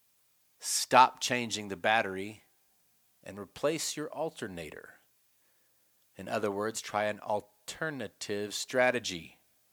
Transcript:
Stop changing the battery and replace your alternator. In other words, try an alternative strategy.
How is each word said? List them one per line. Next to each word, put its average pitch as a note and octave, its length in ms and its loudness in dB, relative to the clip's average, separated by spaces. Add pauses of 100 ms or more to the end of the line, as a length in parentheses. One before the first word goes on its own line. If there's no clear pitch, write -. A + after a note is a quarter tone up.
(680)
Stop - 520 6
changing A2 480 -2
the G2 80 -4
battery G#2 640 0 (840)
and F#2+ 140 -12
replace C#3+ 600 -4
your D3+ 120 -8
alternator. G2 840 -8 (1200)
In F#2+ 120 -12
other G#2+ 200 0
words, G#2+ 320 -4
try G#2 220 0
an G#2 160 -2
alternative G#2 1300 -6
strategy. A2+ 840 0 (360)